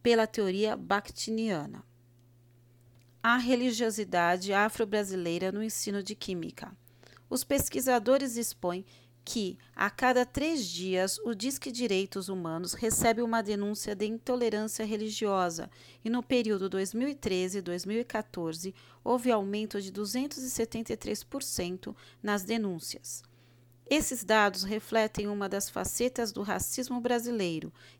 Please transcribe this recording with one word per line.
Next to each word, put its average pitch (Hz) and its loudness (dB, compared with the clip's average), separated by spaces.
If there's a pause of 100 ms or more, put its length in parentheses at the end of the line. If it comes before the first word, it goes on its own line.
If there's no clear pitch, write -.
pela 226 6
teoria 214 0
bakhtiniana. 196 -2 (1400)
A 233 4
religiosidade 214 2
afro-brasileira 190 2
no 202 -2
ensino 208 -2
de 202 -8
química. 175 -8 (520)
Os 254 -2
pesquisadores 262 2
expõem 185 -4 (400)
que, 190 -4 (180)
a 202 2
cada 247 4
três 294 0
dias, 185 0
o 233 0
Disque 254 -4
Direitos 196 0
Humanos 170 -2
recebe 226 2
uma 233 2
denúncia 208 -2
de 202 -2
intolerância 220 0
religiosa 202 0 (360)
e, 220 -2
no 247 0
período 214 2
dois 190 0
mil 247 0
e 285 -6
treze 185 0
e 196 -4
dois 180 -4
mil 214 -2
e 247 -2
quatorze, 175 -6 (280)
houve 247 2
aumento 208 0
de 190 -10
duzentos 214 -4
e 262 -6
setenta 233 -2
e 220 -4
três - -6
por - -8
cento 185 -4 (260)
nas 208 0
denúncias. 202 -4 (640)
Esses 277 2
dados 202 4
refletem 214 0
uma 202 -2
das 196 -2
facetas 233 -2
do 202 -6
racismo 247 -2
brasileiro, 226 0 (260)